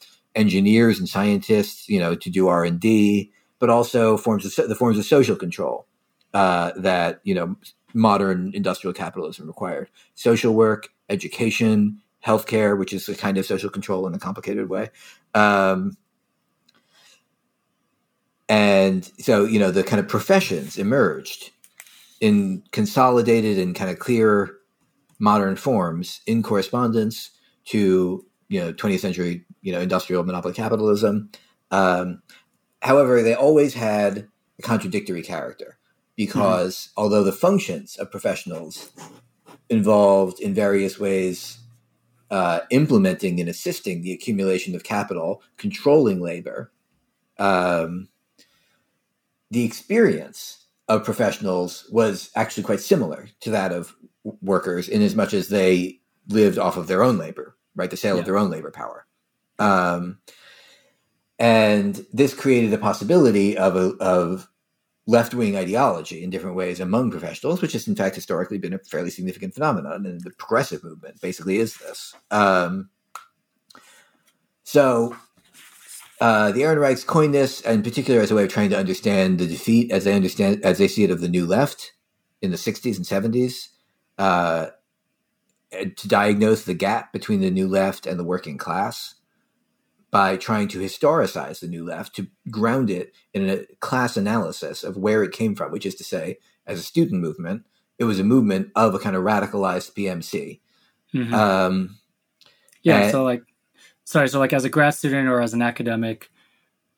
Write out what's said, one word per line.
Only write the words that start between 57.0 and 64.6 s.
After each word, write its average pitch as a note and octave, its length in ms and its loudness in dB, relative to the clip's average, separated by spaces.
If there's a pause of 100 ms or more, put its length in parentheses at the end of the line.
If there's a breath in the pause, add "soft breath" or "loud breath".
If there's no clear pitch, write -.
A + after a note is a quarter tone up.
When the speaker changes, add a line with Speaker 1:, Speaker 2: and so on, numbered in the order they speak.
Speaker 1:
own B2 160 4
labor, D#2 380 -12 (180)
right? F2+ 160 -6
The F#2+ 60 -10
sale G2 200 -2
Speaker 2:
Yeah. F2 40 0
Speaker 1:
of E2+ 60 -6
their F#2+ 100 0
own G2+ 140 2
labor D#2 200 -8
power. - 360 -16 (520)
Um, F2+ 600 0 (1200 soft breath)
and G#2+ 760 4
this C3+ 220 2
created A#2+ 360 2
the G#2 80 2
possibility G#2 800 4
of F#2+ 200 2
a, F#2 240 0
of F#2 480 0 (580)